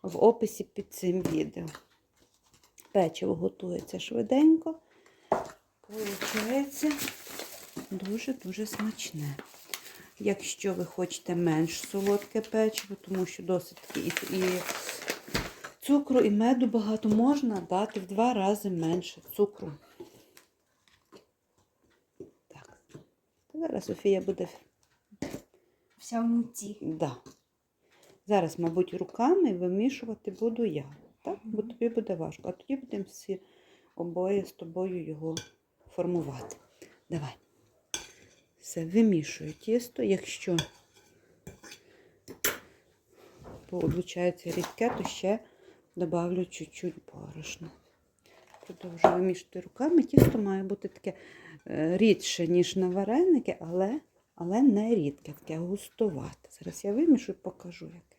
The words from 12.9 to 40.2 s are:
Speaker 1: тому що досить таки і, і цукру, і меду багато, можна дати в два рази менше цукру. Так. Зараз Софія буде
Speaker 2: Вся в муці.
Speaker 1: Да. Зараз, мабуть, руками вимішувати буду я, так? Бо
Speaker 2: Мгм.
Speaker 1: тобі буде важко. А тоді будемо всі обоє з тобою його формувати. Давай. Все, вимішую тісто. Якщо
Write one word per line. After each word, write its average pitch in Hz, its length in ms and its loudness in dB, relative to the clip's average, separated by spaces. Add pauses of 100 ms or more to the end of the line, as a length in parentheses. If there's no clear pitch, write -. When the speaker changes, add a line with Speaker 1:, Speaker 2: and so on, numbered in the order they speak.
Speaker 1:
тому 185 260 -2
що - 160 -14
досить 180 380 -2
таки - 200 -10
і, - 380 -4
і 185 40 0 (1400)
цукру, 285 400 4
і 220 100 6
меду 240 360 4
багато, 220 420 0
можна 233 520 4
дати 196 400 -2
в 180 60 -10
два 220 280 2
рази 202 360 2
менше 170 500 -2 (160)
цукру. 202 360 0 (2750)
Так. - 300 -20 (760)
Зараз 311 300 -4
Софія 196 360 0
буде 185 280 -4 (1500)
Speaker 2:
Вся 233 220 -6
в 233 40 0
муці. 233 560 -2
Speaker 1:
Да. 156 360 -4 (1080)
Зараз, 185 320 2
мабуть, 170 360 0
руками 277 600 2
вимішувати 208 760 -2
буду 226 340 -2
я, 147 320 -4 (260)
так? 392 220 -6
Бо 214 180 -4
Speaker 2:
Мгм. 226 80 -6
Speaker 1:
тобі 233 180 -2
буде 226 260 -2
важко. 160 340 -6
А 180 40 -6
тоді - 240 -8
будемо 208 320 -8
всі - 320 -10 (540)
обоє 180 500 0
з - 80 -14
тобою 180 520 -6
його 156 300 -6 (560)
формувати. 165 640 -2 (540)
Давай. 143 260 -6 (1200)
Все, - 240 -8
вимішую 165 680 2
тісто. 240 500 -2
Якщо 190 540 0 (3250)